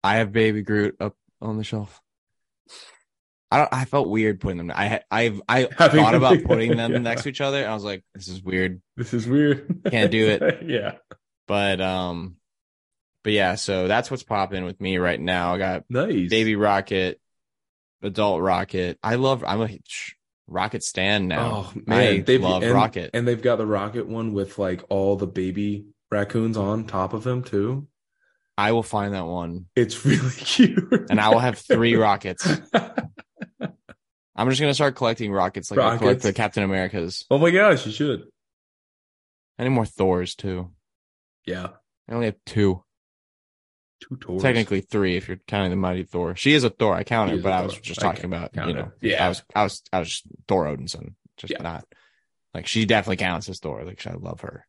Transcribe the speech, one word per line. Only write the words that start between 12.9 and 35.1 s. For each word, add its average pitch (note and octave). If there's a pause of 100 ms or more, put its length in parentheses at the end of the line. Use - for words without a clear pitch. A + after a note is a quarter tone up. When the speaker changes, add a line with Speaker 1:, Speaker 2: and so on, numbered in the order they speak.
Speaker 1:
but G#2+
yeah, F#2+
so F#2
that's A2
what's C3
popping F#2+
with F2+
me F#2
right F2
now. F2
I F#2
got F#2+
Speaker 2:
Nice. A#2+
Speaker 1:
Baby A2
Rocket, G2 (840)
Adult G2
Rocket. F#2
I A2
love, C3
I'm G2+
a G2+
sh-, - (340)
Rocket F#2
stan G2
now. G#2
Speaker 2:
Oh, -
man. A2
Speaker 1:
I G#2
Speaker 2:
They've, B2+
Speaker 1:
love F#2
Speaker 2:
and, A#2
Speaker 1:
Rocket. G2
Speaker 2:
and A#2+
they've A#2
got A#2+
the A2
Rocket G#2
one A2+
with, G2
like, F#2
all G2
the F#2+
baby G2+ (240)
raccoons A2
on G#2+
top F#2
of A2
him B2+
too. B2 (720)
Speaker 1:
I G#2
will A#2
find G2+
that F2+
one. F2 (100)
Speaker 2:
It's -
really C#3+
<laughs> -
cute. -
Speaker 1:
And G#2
I G#2+
will A2+
have B2
three A#2
Rockets. G2+
Speaker 2:
<laughs> - (1600)
Speaker 1:
I'm A#2
just C3
gonna C#3+
start C#3+
collecting A2+